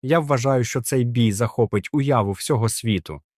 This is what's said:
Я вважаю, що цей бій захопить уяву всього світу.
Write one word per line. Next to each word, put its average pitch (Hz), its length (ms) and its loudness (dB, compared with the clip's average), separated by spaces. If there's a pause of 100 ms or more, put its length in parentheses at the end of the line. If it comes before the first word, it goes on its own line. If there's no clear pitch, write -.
Я 151 160 2
вважаю, 135 460 2
що 123 180 -4
цей 131 220 0
бій 117 280 2
захопить 104 600 -2
уяву 131 400 2
всього 113 360 0
світу. 92 540 -4 (160)